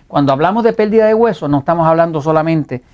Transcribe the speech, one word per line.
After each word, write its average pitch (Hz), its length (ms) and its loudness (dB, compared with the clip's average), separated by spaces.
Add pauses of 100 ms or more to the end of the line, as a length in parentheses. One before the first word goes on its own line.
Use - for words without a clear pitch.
cuando 143 240 0
hablamos 180 320 0
de 226 80 2
pérdida 214 360 0
de 220 80 2
hueso, 220 320 -2
no 143 100 0
estamos 165 300 0
hablando 165 340 0
solamente 156 600 -2 (100)